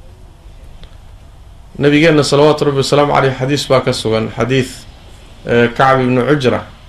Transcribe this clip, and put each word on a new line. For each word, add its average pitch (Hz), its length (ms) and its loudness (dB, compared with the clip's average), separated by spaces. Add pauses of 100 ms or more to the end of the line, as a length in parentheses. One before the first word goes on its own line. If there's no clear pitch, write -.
(1800)
Nabigeenna 147 460 2
salawaatu 147 400 2
Rabbi 139 140 -2
wasalaamu 143 340 0
calayhi 135 260 0
xadiis 135 300 -4
baa 131 120 2
ka 127 120 -4
sugan. 110 440 -4
Xadiis, 123 500 -4 (600)
eh, 120 300 2
Kacb 135 240 2
ibnu 127 260 0
Cujra. 127 340 0 (280)